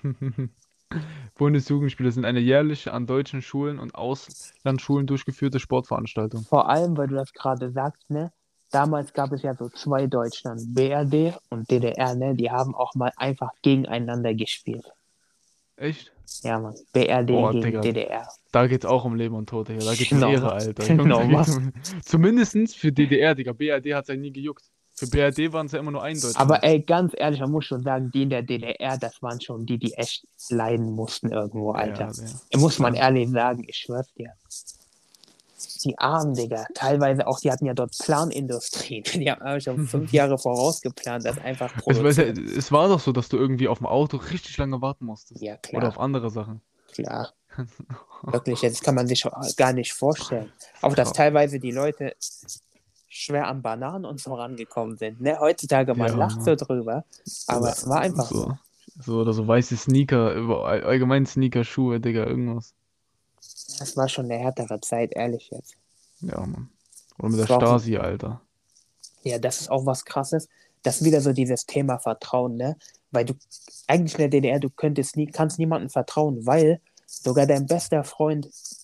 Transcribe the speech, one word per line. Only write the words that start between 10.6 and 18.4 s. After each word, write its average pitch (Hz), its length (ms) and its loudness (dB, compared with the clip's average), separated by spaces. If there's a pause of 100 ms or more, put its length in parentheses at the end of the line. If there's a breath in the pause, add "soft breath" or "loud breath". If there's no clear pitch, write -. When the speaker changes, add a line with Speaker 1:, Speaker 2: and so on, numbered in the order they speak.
Speaker 2:
B 131 160 2
R 143 160 0
D 156 280 2 (160)
und 117 200 -8
D 127 100 4
D 120 120 0
R, 127 240 -2
ne? 127 200 0
Die 117 160 0
haben 131 240 2
auch 123 200 -2
mal 127 220 0
einfach 135 340 -4 (100)
gegeneinander 120 720 2
gespielt. 113 520 -6 (880)
Speaker 1:
Echt? - 360 -8 (320)
Speaker 2:
Ja, 113 160 -2
Mann. 110 160 -8 (160)
B 113 140 4
R 123 180 2
D 120 100 2
Speaker 1:
Boah, 113 180 4
Speaker 2:
gegen 117 140 0
Speaker 1:
Digga. 110 160 0
Speaker 2:
D 113 120 2
D 113 100 -2
R. - 240 -6 (240)